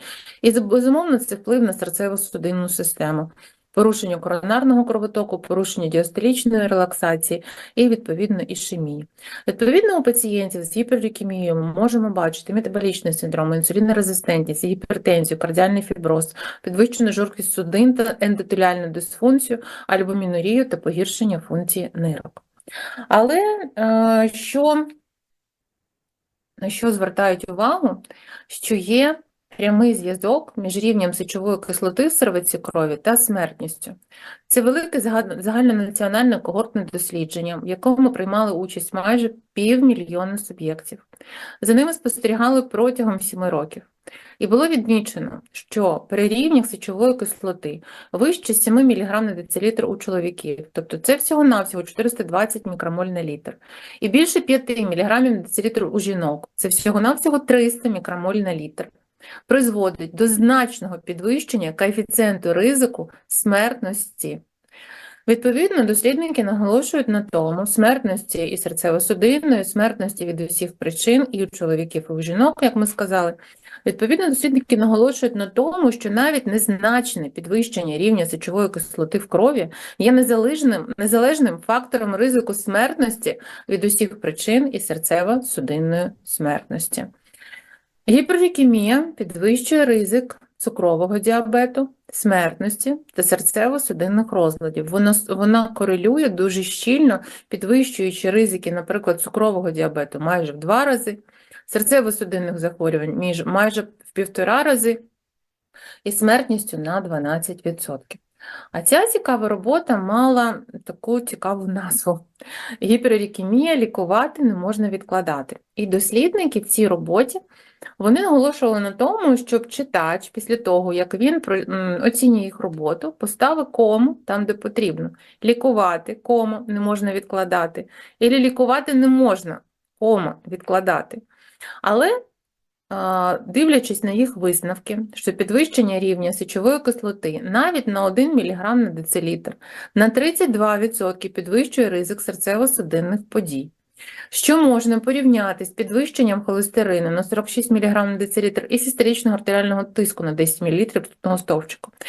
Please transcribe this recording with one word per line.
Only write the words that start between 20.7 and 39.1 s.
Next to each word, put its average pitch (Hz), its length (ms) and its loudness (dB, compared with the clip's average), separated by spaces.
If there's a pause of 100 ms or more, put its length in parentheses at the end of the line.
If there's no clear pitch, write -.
погіршення 180 640 -2
функції 175 540 -4
нирок. 165 480 -6 (640)
Але, 339 720 4
е, 220 560 4
що, 302 520 2 (1700)
на 196 120 -6
що 233 220 0
звертають 190 580 0
увагу, 220 520 -2 (440)
що - 280 -4
є 247 440 2 (380)
прямий 208 380 4
зв'язок 196 640 -2
між 190 200 -6
рівнем 202 360 2
сечової 190 460 -4
кислоти 190 480 -2
в 311 60 0
сировиці 180 460 0
крові 151 380 -2
та 226 200 2
смертністю. 170 800 -4 (520)
Це - 140 4
велике 285 400 0
загад-, 190 420 -2
загальнонаціональне 214 960 2
когортне 196 540 -4
дослідження, 170 640 -6
в 170 100 -10
якому 247 460 2
приймали 202 400 0
участь 180 420 -6
майже 220 360 0 (220)